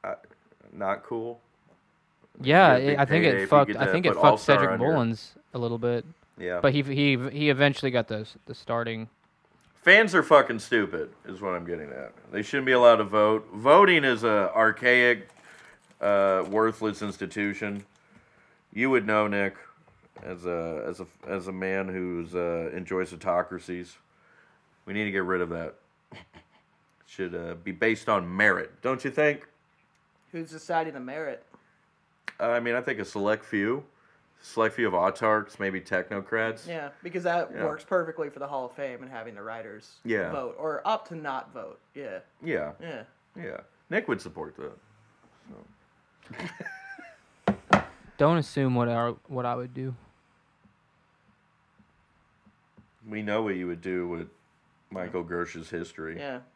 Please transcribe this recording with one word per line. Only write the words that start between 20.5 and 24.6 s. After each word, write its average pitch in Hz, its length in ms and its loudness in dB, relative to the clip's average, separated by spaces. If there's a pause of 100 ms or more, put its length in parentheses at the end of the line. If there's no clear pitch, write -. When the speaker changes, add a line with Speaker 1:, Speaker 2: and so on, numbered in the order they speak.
Speaker 1:
as 87 120 -10
a, 90 60 -12 (220)
as 92 200 -6
a 95 40 -8
man 95 360 -4
who's, 90 460 -6
uh, 85 400 -4
enjoys 92 380 -4
autocracies. 90 840 -6 (880)